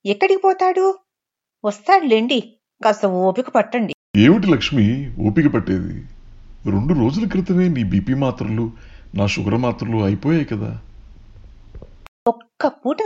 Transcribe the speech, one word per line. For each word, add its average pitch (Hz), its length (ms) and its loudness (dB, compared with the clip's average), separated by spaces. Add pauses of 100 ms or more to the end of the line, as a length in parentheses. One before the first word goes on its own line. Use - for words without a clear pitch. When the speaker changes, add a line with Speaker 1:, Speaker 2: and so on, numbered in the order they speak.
Speaker 1:
ఎక్కడికి 381 360 2
పోతాడు? 381 580 0 (680)
వస్తాడులేండి, 247 960 0 (260)
కాస్త 214 200 2
ఓపిక 185 440 0
పట్టండి. 220 440 -2 (240)
Speaker 2:
ఏమిటి 180 300 6
లక్ష్మి 127 680 0 (120)
ఓపిక 143 260 2
పట్టేది? 92 520 -4 (600)
రెండు 104 280 0
రోజుల 151 340 0
క్రితమే 185 400 0
నీ 135 160 0
బీపీ 95 300 0
మాత్రలు, 117 580 -4 (440)
నా 101 100 0
షుగర్ 101 300 -2
మాత్రలు 117 480 -2
అయిపోయాయి 139 420 0
కదా. 110 340 -8 (1500)
Speaker 1:
ఒక్క - 400 -4
పూట 262 380 -4